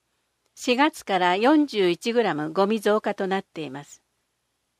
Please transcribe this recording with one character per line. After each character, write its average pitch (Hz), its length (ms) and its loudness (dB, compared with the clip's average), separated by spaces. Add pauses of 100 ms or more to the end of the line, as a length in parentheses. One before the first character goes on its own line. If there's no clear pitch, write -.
(540)
四 247 220 -2
月 294 280 2
か 196 140 -2
ら 180 180 2
四 285 300 4
十 202 240 0
一 226 220 -4
グ 233 100 2
ラ 185 120 -2
ム 151 180 -6
ゴ 190 140 2
ミ 220 120 0
増 214 220 0
加 208 140 -6
と 196 120 -6
な 190 140 -4
っ - 20 -8
て - 200 -14
い 143 80 -12
ま 143 140 -14
す。 - 180 -20 (760)